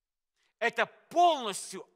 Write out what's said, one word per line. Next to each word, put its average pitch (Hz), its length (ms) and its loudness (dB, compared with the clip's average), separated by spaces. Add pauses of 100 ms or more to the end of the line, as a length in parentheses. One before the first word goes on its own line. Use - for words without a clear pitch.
(600)
Это 247 260 0
полностью 269 1080 -2